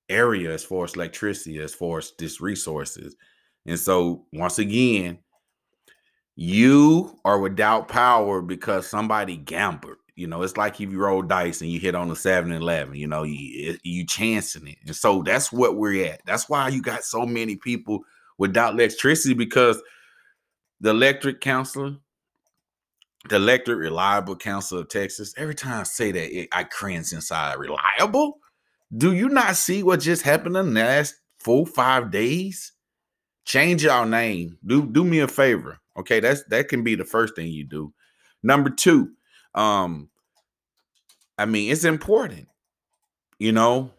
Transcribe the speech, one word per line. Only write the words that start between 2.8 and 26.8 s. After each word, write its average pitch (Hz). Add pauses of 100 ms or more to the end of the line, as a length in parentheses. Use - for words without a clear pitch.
And 85
so, 90
once 87
again, 101 (1160)
you 135
are 101
without 104
power 113
because 92
somebody 107
gambled. 80 (180)
You 87
know, 85
it's 92
like 104
if 98
you 95
roll 95
dice 90
and 82
you 85
hit 90
on 87
the 82
seven 90
and 82
eleven, 78
you 73
know, 76
you, 71
you 87
chancing 104
it. 73
And 78
so 98
that's 117
what 117
we're 98
at. 76
That's 104
why 139
you 131
got 123
so 117
many 113
people 117 (340)
without 104
electricity, 131
because 117 (960)
the 107
electric 135
counselor, 139 (1300)
the 104
Electric 117
Reliable 90
Council 98
of 80
Texas, 101
every 151
time 123
I -
say 107
that, 87
it, 85
I 90
cringe 87